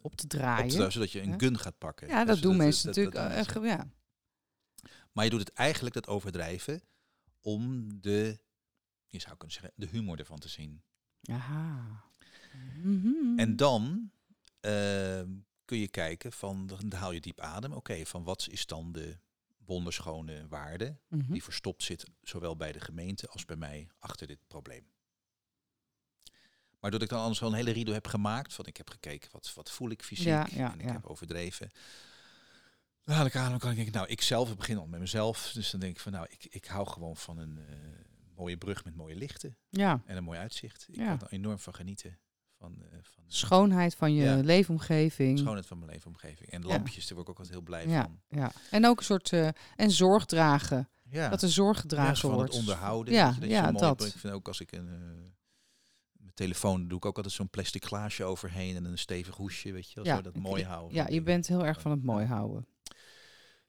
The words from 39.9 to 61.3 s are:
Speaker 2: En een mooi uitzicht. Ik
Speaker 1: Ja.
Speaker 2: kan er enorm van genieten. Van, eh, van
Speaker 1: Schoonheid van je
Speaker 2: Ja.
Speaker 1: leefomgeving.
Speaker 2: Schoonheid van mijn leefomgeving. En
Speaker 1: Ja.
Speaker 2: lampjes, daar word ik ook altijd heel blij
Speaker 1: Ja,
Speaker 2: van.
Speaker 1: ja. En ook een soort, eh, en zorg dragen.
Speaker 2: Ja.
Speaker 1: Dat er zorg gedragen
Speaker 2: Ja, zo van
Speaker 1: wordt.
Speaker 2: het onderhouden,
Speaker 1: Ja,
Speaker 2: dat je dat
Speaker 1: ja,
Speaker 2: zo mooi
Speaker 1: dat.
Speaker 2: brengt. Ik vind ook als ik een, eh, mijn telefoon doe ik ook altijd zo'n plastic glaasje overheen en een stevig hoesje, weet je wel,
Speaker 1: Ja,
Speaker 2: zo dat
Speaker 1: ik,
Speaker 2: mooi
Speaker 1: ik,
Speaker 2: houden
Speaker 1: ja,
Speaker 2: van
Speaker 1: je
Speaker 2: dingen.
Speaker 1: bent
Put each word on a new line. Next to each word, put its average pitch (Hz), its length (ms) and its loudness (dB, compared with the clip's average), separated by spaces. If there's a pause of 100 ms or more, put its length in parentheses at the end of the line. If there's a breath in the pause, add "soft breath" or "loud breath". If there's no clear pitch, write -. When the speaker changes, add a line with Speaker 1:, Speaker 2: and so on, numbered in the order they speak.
Speaker 2:
En 92 100 -8
een 90 80 -6
mooi 85 140 -8
uitzicht. - 500 -12
Ik 180 80 -20
Speaker 1:
Ja. 226 200 0
Speaker 2:
kan - 100 -8
er - 60 -14
enorm 101 260 -4
van 90 160 -14
genieten. 90 440 -12 (400)
Van, 87 320 -16
eh, 82 120 -18
van - 240 -20
Speaker 1:
Schoonheid 185 680 6
van 151 200 4
je 151 100 6
Speaker 2:
Ja. 135 120 8
Speaker 1:
leefomgeving. 156 1040 6
Speaker 2:
Schoonheid 110 280 0
van 87 120 -12
mijn 82 120 -12
leefomgeving. - 600 -16
En 87 120 -8
Speaker 1:
Ja. 87 60 -6
Speaker 2:
lampjes, - 380 0
daar - 80 -8
word 85 140 -10
ik 92 40 -10
ook - 60 -14
altijd 90 180 -12
heel 87 80 -10
blij 85 240 -6
Speaker 1:
Ja, 156 140 4
Speaker 2:
van. 82 260 -6
Speaker 1:
ja. 139 240 -2 (180)
En 220 160 8
ook 240 120 8
een - 60 -8
soort, - 280 2
eh, 165 160 6 (280 loud breath)
en 208 140 6
zorg 185 340 8
dragen. 147 640 4 (220)
Speaker 2:
Ja. 147 180 -2
Speaker 1:
Dat 110 140 2
er 185 80 6
zorg 196 300 6
gedragen 147 280 2
Speaker 2:
Ja, 139 60 6
zo 139 140 2
van 127 80 4
Speaker 1:
wordt. 131 160 2
Speaker 2:
het 123 80 0
onderhouden, 104 540 0
Speaker 1:
Ja, 208 120 10
Speaker 2:
dat 123 80 6
je 123 60 -4
dat - 100 -2
Speaker 1:
ja, 214 140 6
Speaker 2:
zo 156 80 4
mooi 104 120 2
Speaker 1:
dat. 143 120 6
Speaker 2:
brengt. 104 180 -4
Ik - 60 -16
vind 104 140 -4
ook 95 140 -6
als 92 120 -6
ik 85 120 -12
een, 87 160 -10
eh, 87 120 -10 (1120)
mijn 95 220 -20
telefoon 92 540 0
doe 90 100 -4
ik - 60 -8
ook 101 120 -2
altijd 98 180 -6
zo'n 95 160 -4
plastic - 340 -4
glaasje 104 400 -4
overheen 92 520 -4
en 87 80 -4
een 87 140 -6
stevig 90 380 -6
hoesje, 98 360 -8
weet 92 160 -10
je - 60 -20
wel, 107 100 -10
Speaker 1:
Ja, 147 120 2
Speaker 2:
zo 98 60 -2
dat 90 140 -10
Speaker 1:
ik, 90 60 -6
Speaker 2:
mooi 95 200 0
Speaker 1:
ik, 92 60 -4
Speaker 2:
houden 85 260 -8
Speaker 1:
ja, 160 100 0
Speaker 2:
van - 100 -4
Speaker 1:
je 160 40 2
Speaker 2:
dingen. 165 60 -2
Speaker 1:
bent 175 220 2